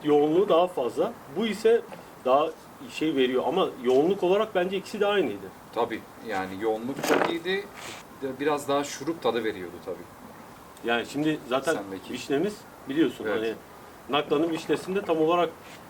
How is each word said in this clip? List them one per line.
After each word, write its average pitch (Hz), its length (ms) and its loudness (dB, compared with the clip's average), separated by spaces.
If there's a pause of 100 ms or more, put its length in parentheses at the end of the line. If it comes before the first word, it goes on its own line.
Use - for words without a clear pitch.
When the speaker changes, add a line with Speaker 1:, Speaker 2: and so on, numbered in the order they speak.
Speaker 1:
yoğunluğu 151 440 4
daha 170 180 6
fazla. 151 460 -2 (220)
Bu 208 120 0
ise 220 340 4 (440)
daha 139 220 6 (440)
şey 156 240 -2
veriyor 127 320 4
ama 160 200 2 (160)
yoğunluk 147 400 4
olarak 190 320 2
bence 190 220 0
ikisi 190 220 -8
de 202 60 4
aynıydı. 131 420 0 (280)
Speaker 2:
Tabii, 113 260 -2 (260)
yani 95 360 -6
yoğunluk 117 440 -2
çok - 220 2
iyiydi. 320 360 -2 (560)
De 131 180 -6
biraz 143 280 0
daha 143 160 2
şurup 151 400 -6
tadı 117 200 2
veriyordu 90 320 -6 (100)
tabii. 90 100 -6 (960)
Speaker 1:
Yani 117 160 2
şimdi 151 340 -2 (100)
zaten 139 240 0
Speaker 2:
Sendeki. 98 400 -6
Speaker 1:
vişnemiz 147 420 -2 (340)
biliyorsun 135 380 0
Speaker 2:
Evet. 107 140 0
Speaker 1:
hani 110 120 -2 (560)
Nakla'nın 151 400 2
vişnesinde 165 520 -2
tam 170 160 0
olarak, 165 320 4 (400)